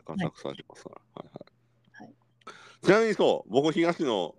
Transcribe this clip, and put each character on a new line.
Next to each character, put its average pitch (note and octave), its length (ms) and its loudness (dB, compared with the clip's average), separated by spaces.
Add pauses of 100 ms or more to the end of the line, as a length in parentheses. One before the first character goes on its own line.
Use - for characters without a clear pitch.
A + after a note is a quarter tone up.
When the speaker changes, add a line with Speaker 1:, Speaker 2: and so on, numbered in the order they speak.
Speaker 1:
活 F#3+ 200 -8
躍 - 160 -10
さ - 80 -12
れ C#2 80 -10
て - 120 -20
ま - 60 -20
す - 80 -20
か - 80 -18
ら。 - 320 -20
Speaker 2:
は - 20 -20
い。 - 40 -20
Speaker 1:
は - 120 -20
い - 640 -20
は - 20 -20
い。 - 20 -20
Speaker 2:
は - 40 -20
い。 - 40 -20 (680)
Speaker 1:
ち - 80 4
な G#3 100 6
み A3+ 60 2
に G#3+ 80 -2
そ C3 320 2
う、 - 60 -12
僕、 C#3+ 180 2
東 E3 320 0
野 G#2+ 360 -2